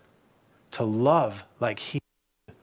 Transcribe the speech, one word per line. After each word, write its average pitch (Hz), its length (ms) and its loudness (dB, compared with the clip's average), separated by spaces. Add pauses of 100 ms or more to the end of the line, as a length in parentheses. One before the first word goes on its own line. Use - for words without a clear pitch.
(720)
to 120 120 -4
love 113 600 2 (160)
like 113 180 -2
he - 200 -8 (480)
did - 160 -20